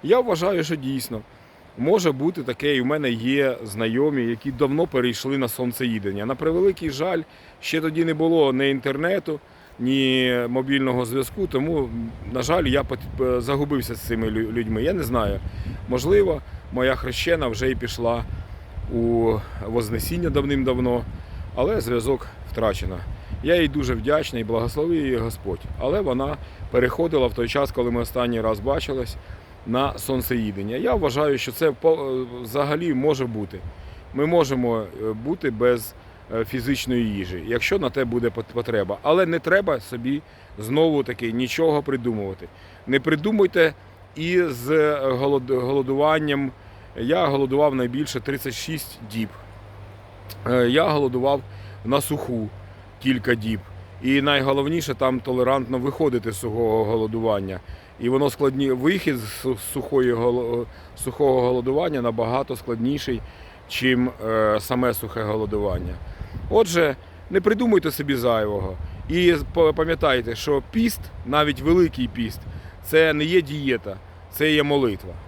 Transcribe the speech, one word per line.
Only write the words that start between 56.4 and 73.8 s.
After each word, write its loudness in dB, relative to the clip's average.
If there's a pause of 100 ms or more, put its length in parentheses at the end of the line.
голодування. 0 (400)
І 0
воно 4
складні-, 0
вихід 2
з -8
су-, 0 (160)
сухої 2
голо-, 0 (300)
сухого 2
голодування 2
набагато 0
складніший, -2 (460)
чим, 2 (160)
е, 4
саме 0
сухе -6
голодування. -2 (560)
Отже, 4 (340)
не 2
придумуйте 4
собі -2
зайвого. 0 (320)
І 6
з-, 0
па-, 6
пам'ятайте, 2
що 0
піст, 0 (240)
навіть 2
великий 4
піст, -6 (440)
це 4
не 2
є 4
дієта, -2 (340)